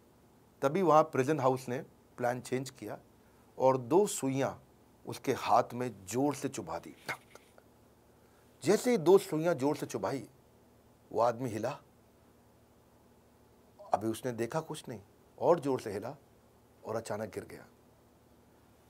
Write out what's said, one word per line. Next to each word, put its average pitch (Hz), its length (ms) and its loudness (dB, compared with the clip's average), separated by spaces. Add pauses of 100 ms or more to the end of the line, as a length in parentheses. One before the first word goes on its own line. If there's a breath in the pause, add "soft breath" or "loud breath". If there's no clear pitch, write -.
(600)
तभी 147 200 2
वहाँ 156 220 8
प्रिजन 139 360 2
हाउस 131 300 0
ने 127 100 -4 (380)
प्लान 120 240 -2
चेंज 131 280 -4
किया 110 280 -12 (600 soft breath)
और 131 180 6
दो 139 300 4
सुइयाँ 131 560 -2 (440)
उसके - 260 -2
हाथ 110 300 4 (100)
में 117 320 -8
जोर 131 300 0
से 135 140 -6
चुभा 85 300 -8
दी। - 160 -18 (1700 soft breath)
जैसे 208 280 2
ही 240 60 4
दो 175 200 8
सुइयाँ 165 360 0
जोर 143 220 0
से 143 100 -8
चुभाई, 117 420 -6 (840)
वो 107 100 0
आदमी 120 280 2
हिला। 110 300 -4 (2250)
अभी 110 140 -2
उसने 113 240 -4
देखा 117 280 -4
कुछ 156 300 -12
नहीं 110 120 -12 (380)
और 160 200 4
जोर 131 200 0
से 110 120 -8
हिला 104 260 -8 (680)
और 107 100 -6
अचानक 110 380 -6
गिर 98 100 -8
गया। - 220 -18 (1200)